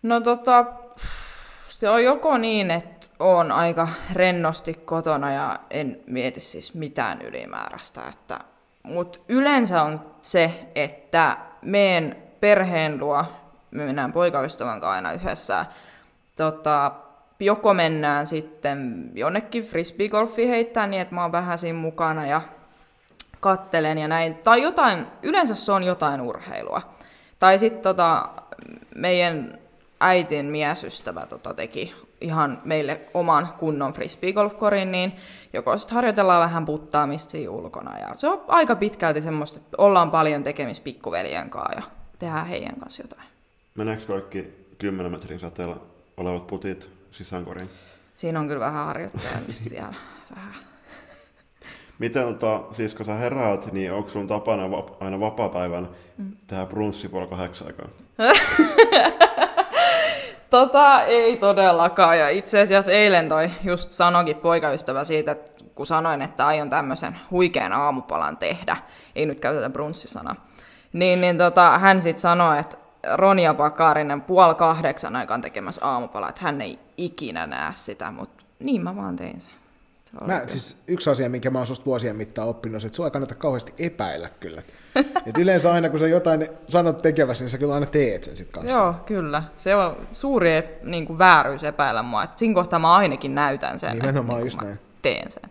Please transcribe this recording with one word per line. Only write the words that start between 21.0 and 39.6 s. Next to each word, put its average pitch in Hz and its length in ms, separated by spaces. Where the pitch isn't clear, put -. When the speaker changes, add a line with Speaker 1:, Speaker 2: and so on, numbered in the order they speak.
Speaker 1:
että 180 140
mä 180 60
oon 170 100
vähän 175 280
siinä 165 200
mukana 160 480
ja 147 140
kattelen 170 580
ja 156 100
näin, 165 280
tai 233 260
jotain, 285 440
yleensä 311 320
se - 160
on 196 120
jotain 156 380
urheilua. - 600
Tai 190 200
sit 226 220
tota, 180 480
meidän 175 640
äitin 160 460
miesystävä 151 800
tota, - 280
teki - 400
ihan 156 420
meille 156 380
oman 170 440
kunnon 143 360
frisbeegolfkorin, 202 960
niin 185 200
joko - 240
sit - 140
harjoitellaan 202 500
vähän 165 240
puttaamista 151 680
siinä 143 200
ulkona. - 480
Ja 50 180
se 277 100
on 349 200
aika 311 280
pitkälti 180 460
semmoista, 151 360
että - 200